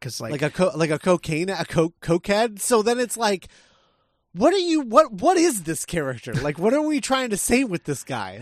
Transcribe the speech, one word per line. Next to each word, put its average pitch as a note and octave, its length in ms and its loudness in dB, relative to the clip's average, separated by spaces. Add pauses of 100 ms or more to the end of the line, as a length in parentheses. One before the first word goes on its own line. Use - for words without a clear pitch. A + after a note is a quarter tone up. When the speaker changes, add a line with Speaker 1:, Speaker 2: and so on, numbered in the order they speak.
Speaker 1:
'cause, - 200 -10
like A2+ 100 -8
Speaker 2:
Like C#3+ 100 -4
a D3 80 0
co-, F#3 260 2
like D#3 140 0
a D3+ 80 0
cocaine, F3 520 0
a E3+ 160 -4
co-, E3 360 0
cokehead. G3+ 580 0
So A3+ 220 2
then A#3+ 180 0
it's A#3 180 -4
like, G#3 320 -2 (840)
what B3+ 200 4
are G4+ 40 2
you, E4 240 2
what, C4 320 4
what C#4+ 240 2
is D4+ 260 2
this D#3 220 -6
character? C3 480 -6
Speaker 1:
<laughs> C3 80 -2
Speaker 2:
Like, D3 160 -2
what G3+ 160 2
are D4 80 2
we D4+ 200 -2
trying C4 280 -2
to G3+ 80 -2
say B3 260 2
with F3+ 200 -4
this C#3+ 200 -6
guy? G#2 380 -8